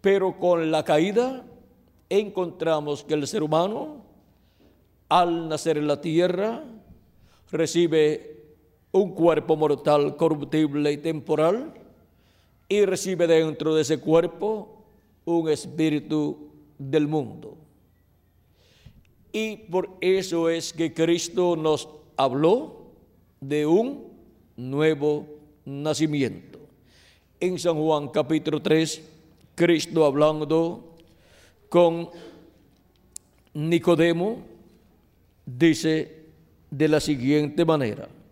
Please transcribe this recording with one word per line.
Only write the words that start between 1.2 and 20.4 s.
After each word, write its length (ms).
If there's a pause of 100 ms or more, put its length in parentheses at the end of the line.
encontramos 960
que 100
el 120
ser 160
humano, 640 (1040)
al 400
nacer 300
en 80
la 140
tierra, 640 (880)
recibe 920 (480)
un 200
cuerpo 440
mortal, 600
corruptible 760
y 60
temporal, 760 (920)
y 160
recibe 420
dentro 480
de 80
ese 160
cuerpo 840 (400)
un 240
espíritu 1000 (280)
del 300
mundo. 480 (1800)
Y 240
por 340 (100)
eso 480